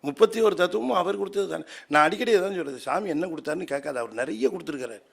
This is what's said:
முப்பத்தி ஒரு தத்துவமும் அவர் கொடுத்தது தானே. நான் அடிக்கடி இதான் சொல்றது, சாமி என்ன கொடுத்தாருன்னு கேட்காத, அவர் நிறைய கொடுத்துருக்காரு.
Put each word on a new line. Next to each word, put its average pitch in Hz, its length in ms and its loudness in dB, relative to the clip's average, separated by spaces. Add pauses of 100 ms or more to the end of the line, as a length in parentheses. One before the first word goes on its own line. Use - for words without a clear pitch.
முப்பத்தி 214 400 4
ஒரு 202 140 4
தத்துவமும் 202 400 0
அவர் 190 220 0
கொடுத்தது 196 320 -4
தானே. 160 140 -6 (240)
நான் 151 160 6
அடிக்கடி 214 320 2
இதான் 190 200 2
சொல்றது, 139 240 -6
சாமி 180 300 -4
என்ன 160 180 -2
கொடுத்தாருன்னு 160 360 -6
கேட்காத, 139 360 -6
அவர் 113 140 -6
நிறைய 156 360 0
கொடுத்துருக்காரு. 139 520 -8 (120)